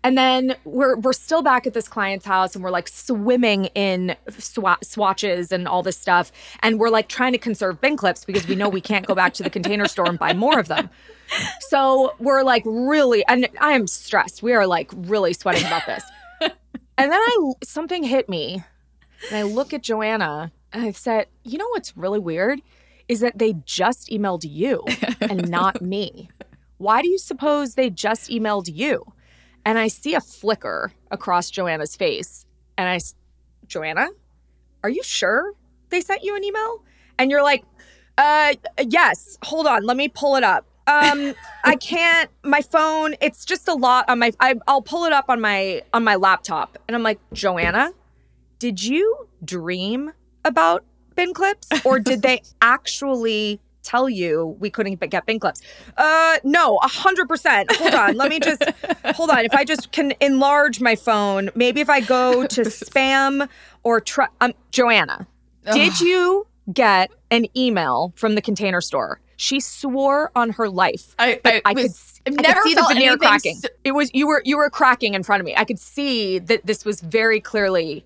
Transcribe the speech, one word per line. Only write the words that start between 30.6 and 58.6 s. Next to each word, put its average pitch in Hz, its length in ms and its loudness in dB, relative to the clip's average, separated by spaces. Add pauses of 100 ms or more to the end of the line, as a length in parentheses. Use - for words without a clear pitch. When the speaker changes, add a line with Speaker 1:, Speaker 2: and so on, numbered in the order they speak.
Speaker 1:
across 180 400 -2
Joanna's 160 460 -6
face. 160 500 -4 (320)
And 185 120 -2
I 180 60 0
s-, - 200 -8 (500)
"Joanna, 165 440 -4 (760)
are 202 60 -2
you 349 140 -4
sure 277 500 -2 (360)
they 349 120 -2
sent 392 240 -6
you 403 100 -6
an 392 80 -8
email?" 440 400 -8 (340)
And 262 140 0
you're 285 120 2
like, 285 200 2 (540)
"Uh, 294 380 4 (340)
yes. - 560 2
Hold 311 220 -2
on. 220 180 2
Let 247 100 0
me 277 140 -2
pull 285 260 0
it 247 80 2
up. 185 220 2 (220)
Um, 294 480 2 (140)
Speaker 2:
<laughs> - 160 -14
Speaker 1:
I 302 100 4
can't, 339 560 0 (100)
my 294 200 2
phone, 311 600 0
it's - 240 -4
just 370 220 -6
a 339 80 0
lot 247 340 2
on 247 80 2
my, 233 220 2
I, 262 160 4 (100)
I'll 277 160 4
pull 339 240 -6
it 320 80 2
up 269 160 2
on 240 120 2
my, 196 420 -2 (100)
on 233 120 2
my 208 100 4
laptop." 185 600 0 (100)
And 233 80 -4
I'm 233 80 -2
like, 214 160 0 (140)
"Joanna, 185 580 0 (680)
did 208 260 -4
you 415 440 0 (180)
dream 185 680 -6 (340)
about 330 380 2 (320)
bin 359 200 0
clips? 392 320 -2 (180)
Or 262 140 4
did 226 240 0
they 254 180 2 (100)
Speaker 2:
<laughs> - 100 -2
Speaker 1:
actually 226 960 0 (240)
tell 262 260 0
you 165 500 -2
we 208 120 -4
couldn't 196 280 -4
b-, 165 80 -6
get 170 200 -4
bin 220 120 -2
clips?" 196 220 -4 (360)
"Uh, 320 460 4
no, 285 340 4
a - 100 2
hundred 370 400 0
percent. 269 480 2
Hold 320 180 2
on. 208 220 4
Let 277 140 0
me 311 100 -2
just, 294 240 0 (240)